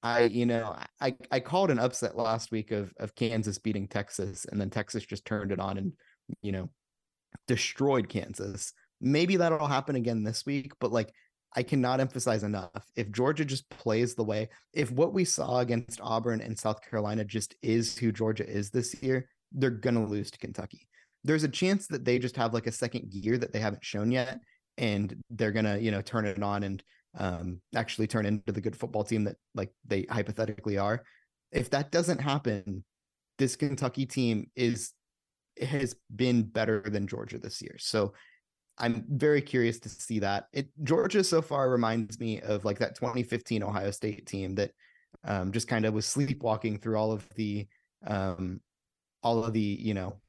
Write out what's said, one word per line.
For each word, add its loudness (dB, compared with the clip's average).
I, 6
you 4
know, 0
I, 0
I 4
called 2
an 4
upset 0
last 0
week -2
of, -2
of -8
Kansas 0
beating -2
Texas, -6
and -2
then -2
Texas -4
just -10
turned -2
it -2
on -4
and, -4
you -4
know, -4
destroyed 2
Kansas. -6
Maybe 4
that'll 4
happen 0
again 0
this -4
week, -4
but, 0
like, 0
I 0
cannot 2
emphasize 0
enough. -4
If -4
Georgia 2
just -4
plays 0
the 0
way, 0
if 0
what 2
we 4
saw 0
against 0
Auburn 0
and -6
South -2
Carolina 0
just -4
is 2
who 2
Georgia 0
is -4
this -4
year, 0
they're 2
gonna 2
lose -2
to -20
Kentucky. -12
There's 2
a 2
chance 2
that -4
they 4
just -2
have, 2
like, 0
a -2
second -4
gear 0
that -4
they 0
haven't -2
shown 0
yet, 0
and 0
they're 2
gonna, 2
you 0
know, 0
turn -2
it -2
on 0
and, -6
um, -4
actually 0
turn 0
into -2
the -2
good -4
football -2
team 0
that, -4
like, -4
they 0
hypothetically -2
are. 0
If -2
that 0
doesn't 2
happen, 0
this 2
Kentucky -2
team 0
is, 0
has -2
been 6
better 0
than -2
Georgia -6
this -10
year. -14
So 2
I'm 0
very 4
curious 2
to -12
see -4
that. 0
It, -4
Georgia 4
so 4
far 2
reminds 2
me -4
of, -2
like, 0
that -2
twenty -2
fifteen -2
Ohio -2
State -6
team -4
that, 0
um, -2
just -2
kind 2
of 2
was 0
sleepwalking 0
through -2
all 2
of -4
the, -2
um, -2
all 2
of -2
the, 2
you 0
know -6